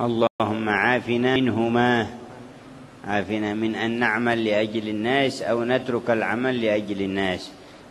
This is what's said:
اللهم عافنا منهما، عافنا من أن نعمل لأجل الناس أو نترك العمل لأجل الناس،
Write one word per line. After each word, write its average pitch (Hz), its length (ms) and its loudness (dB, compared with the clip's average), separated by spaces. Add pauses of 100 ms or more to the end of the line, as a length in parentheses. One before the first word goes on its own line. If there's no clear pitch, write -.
اللهم 113 680 0
عافنا 120 680 2
منهما، 120 840 2 (840)
عافنا 104 500 -2
من 110 200 -2
أن 107 240 -2
نعمل 117 460 2
لأجل 107 440 0
الناس 120 540 0
أو 117 220 0
نترك 120 460 0
العمل 117 520 0
لأجل 104 400 0
الناس، 95 480 -2 (400)